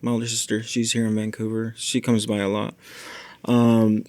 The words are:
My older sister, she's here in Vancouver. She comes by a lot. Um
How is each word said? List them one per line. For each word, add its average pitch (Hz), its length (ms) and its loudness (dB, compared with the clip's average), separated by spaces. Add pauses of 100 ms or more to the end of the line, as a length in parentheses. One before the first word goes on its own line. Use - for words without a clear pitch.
My 120 120 -2
older 117 140 0
sister, 113 360 -2
she's 117 300 -2
here 117 140 0
in 107 80 0
Vancouver. 110 600 -4
She - 240 -2
comes 113 260 2
by 107 120 -2
a 101 100 0
lot. 104 260 -2 (680)
Um 113 640 4